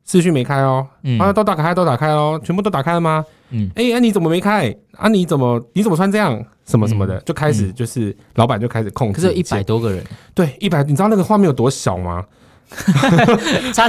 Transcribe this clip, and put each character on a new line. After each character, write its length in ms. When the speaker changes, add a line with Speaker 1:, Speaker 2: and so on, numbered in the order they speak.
Speaker 1:
视 180
讯 100
没 120
开 160
哦。 260
Speaker 2:
嗯。 160
Speaker 1:
啊， 140
都 100
打 140
开， 180
都 100
打 120
开 140
哦。 340
全 100
部 80
都 80
打 100
开 120
了 80
吗？ 240
Speaker 2:
嗯。 260
Speaker 1:
诶， 200
啊， 40
你 140
怎 100
么 80
没 100
开？ 320
啊， 160
你 180
怎 100
么， 240
你 100
怎 80
么 60
穿 160
这 60
样？ 220
什 140
么 80
什 100
么 80
的。” 140
Speaker 2:
嗯。 80
Speaker 1:
就 80
开 180
始， 140
Speaker 2:
嗯。 80
Speaker 1:
就 100
是 320
老 120
板 140
就 80
开 160
始 60
控 220
制 80
一 20
切。 0
Speaker 2:
可 60
是 60
有 60
一 20
百 220
多 160
个 100
人。 140
Speaker 1:
对， 260
一 80
百， 160
你 100
知 80
道 60
那 80
个 80
画 120
面 100
有 60
多 160
小 300
吗？ 260
Speaker 2:
<laughs> 0
他， 140